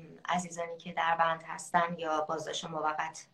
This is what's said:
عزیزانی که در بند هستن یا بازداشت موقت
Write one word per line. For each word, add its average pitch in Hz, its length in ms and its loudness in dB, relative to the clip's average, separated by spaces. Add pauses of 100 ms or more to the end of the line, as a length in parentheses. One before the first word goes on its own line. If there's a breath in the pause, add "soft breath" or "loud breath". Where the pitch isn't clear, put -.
(260)
عزیزانی 170 520 -2
که 170 160 -12
در 165 260 2
بند 165 260 4
هستن 170 540 2
یا 156 220 2
بازداشت 151 440 -2
موقت 156 680 -2